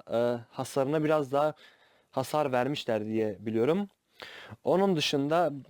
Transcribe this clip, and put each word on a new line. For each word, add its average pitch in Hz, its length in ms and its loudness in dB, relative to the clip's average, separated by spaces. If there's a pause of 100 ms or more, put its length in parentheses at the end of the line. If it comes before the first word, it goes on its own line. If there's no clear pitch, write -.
(120)
e, 113 60 0 (340)
hasarına 139 520 -2
biraz 147 280 0
daha 147 220 2 (580)
hasar 143 400 -2
vermişler 123 540 0
diye 107 340 -2
biliyorum. 117 480 0 (760)
Onun 185 320 4
dışında 151 560 0 (180)